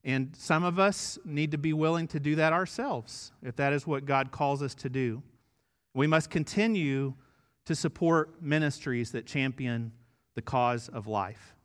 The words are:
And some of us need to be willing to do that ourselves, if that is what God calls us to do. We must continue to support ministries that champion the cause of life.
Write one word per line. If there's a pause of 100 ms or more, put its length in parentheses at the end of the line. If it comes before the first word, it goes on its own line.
And
some
of
us
need
to
be
willing
to
do
that
ourselves, (100)
if
that
is
what
God
calls
us
to
do. (720)
We
must
continue (500)
to
support
ministries
that
champion (440)
the
cause
of
life.